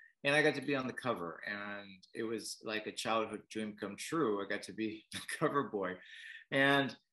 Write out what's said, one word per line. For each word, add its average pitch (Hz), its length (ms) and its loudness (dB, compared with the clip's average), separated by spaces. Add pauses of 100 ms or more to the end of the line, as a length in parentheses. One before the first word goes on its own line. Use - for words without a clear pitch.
(240)
and 143 100 6
I 151 80 8
got 147 120 6
to 135 80 -4
be 143 120 0
on 127 120 0
the 117 60 -2
cover, 87 540 -2
and 101 520 -8 (160)
it 117 80 -4
was 110 420 -4
like 107 220 -2
a 101 60 -4
childhood 110 580 0
dream 107 280 -4
come 101 200 -6
true. 113 440 2
I 95 60 -4
got 104 140 -2
to - 100 -10
be 110 360 -4
<laughs> - 40 -20
the 101 80 -6 (180)
cover 139 260 2
boy. 95 320 -2 (540)
And 139 460 6 (160)